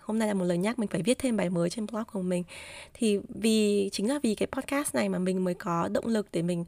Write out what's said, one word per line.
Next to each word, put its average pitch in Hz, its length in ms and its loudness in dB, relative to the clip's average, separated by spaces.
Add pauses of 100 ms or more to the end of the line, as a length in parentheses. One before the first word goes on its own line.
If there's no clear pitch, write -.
hôm 220 180 -2
nay 220 80 2
là 208 60 2
một 190 120 0
lời 175 120 2
nhắc 214 220 0
mình 208 100 0
phải - 120 -2
viết 226 180 2
thêm 240 180 0
bài 180 120 2
mới 175 200 2
trên 214 160 -6
blog 220 180 -4 (100)
của 190 80 -4
mình. 180 220 0 (500)
Thì 208 260 2 (100)
vì, 208 600 2
chính 202 180 0
là 285 140 0
vì 220 120 2
cái 196 160 0
podcast 277 440 -2
này 214 140 0
mà 185 100 0
mình 185 240 0
mới 180 100 0
có 180 380 -2
động - 160 -2
lực 220 260 0
để 165 80 0
mình 170 260 -2